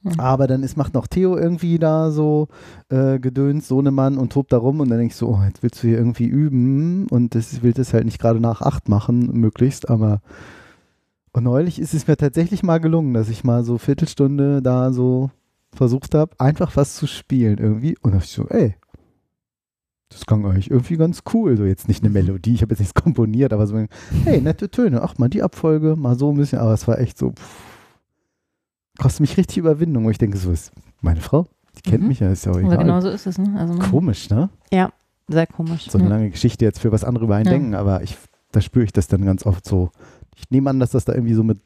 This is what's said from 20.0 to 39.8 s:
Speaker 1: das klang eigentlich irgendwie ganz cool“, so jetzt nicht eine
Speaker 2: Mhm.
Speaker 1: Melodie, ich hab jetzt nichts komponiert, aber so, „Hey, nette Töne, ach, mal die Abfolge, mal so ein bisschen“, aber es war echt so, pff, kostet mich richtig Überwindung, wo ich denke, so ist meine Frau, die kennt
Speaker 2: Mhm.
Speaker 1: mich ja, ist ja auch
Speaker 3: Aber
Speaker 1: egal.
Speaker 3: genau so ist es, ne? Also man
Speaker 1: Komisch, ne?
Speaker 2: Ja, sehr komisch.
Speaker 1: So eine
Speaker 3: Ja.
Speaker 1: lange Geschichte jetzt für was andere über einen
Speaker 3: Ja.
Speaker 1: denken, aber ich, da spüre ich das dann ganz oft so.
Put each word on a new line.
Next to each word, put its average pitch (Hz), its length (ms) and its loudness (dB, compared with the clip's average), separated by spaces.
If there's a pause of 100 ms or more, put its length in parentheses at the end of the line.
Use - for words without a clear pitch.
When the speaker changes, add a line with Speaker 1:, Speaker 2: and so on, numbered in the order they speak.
Speaker 1:
das - 160 -20
klang 107 180 0
eigentlich 98 260 -2
irgendwie 127 280 0
ganz 165 240 0 (100)
cool“, 196 240 2
so 101 80 0
jetzt 95 240 -2
nicht 104 140 0
eine 107 80 2
Speaker 2:
Mhm. 101 40 -2
Speaker 1:
Melodie, 95 380 0
ich 113 100 0
hab 110 60 0
jetzt 107 120 -4
nichts 95 140 -2
komponiert, 120 600 0
aber 104 120 0
so, 107 160 -4 (420)
„Hey, 226 180 2
nette - 280 -4
Töne, 180 320 0
ach, - 140 -8
mal 123 140 0
die 202 120 -4
Abfolge, 156 540 0
mal 123 220 0
so 143 120 0
ein 143 60 0
bisschen“, 143 220 0
aber 110 160 2
es - 120 -2
war 117 140 0
echt 120 160 -4
so, 62 140 -4
pff, - 340 -20 (1300)
kostet 131 220 0
mich 147 160 0
richtig - 220 0
Überwindung, 156 460 0
wo 110 60 2
ich 101 80 -2
denke, 101 180 -2
so 90 160 -4
ist - 180 -6 (300)
meine 82 200 0
Frau, 160 260 0 (320)
die - 120 -20
kennt 120 120 2
Speaker 2:
Mhm. 214 60 0
Speaker 1:
mich 131 120 -2
ja, 95 100 0
ist 95 140 -4
ja 95 80 -2
auch 90 40 0
Speaker 3:
Aber 90 100 0
Speaker 1:
egal. - 120 2
Speaker 3:
genau 180 220 4
so 185 80 -2
ist - 180 -6
es, 185 120 -6
ne? 202 200 -2
Also 170 160 -4
man 190 160 -2
Speaker 1:
Komisch, 147 380 0
ne? 135 220 0 (200)
Speaker 2:
Ja, 185 200 0 (380)
sehr 165 180 0
komisch. 165 420 -8
Speaker 1:
So 101 100 0
eine 92 100 4
Speaker 3:
Ja. 101 60 2
Speaker 1:
lange 107 160 0
Geschichte - 340 0
jetzt 104 160 0
für 113 120 0
was 110 120 0
andere 120 200 -2
über 101 120 2
einen 107 100 2
Speaker 3:
Ja. 180 60 4
Speaker 1:
denken, 135 220 0
aber 98 280 -2
ich, - 140 -10 (360)
da 104 80 4
spüre 120 240 0
ich 101 80 -4
das - 160 -2
dann 98 160 0
ganz 95 220 0
oft 95 180 -2
so. 90 260 -2 (460)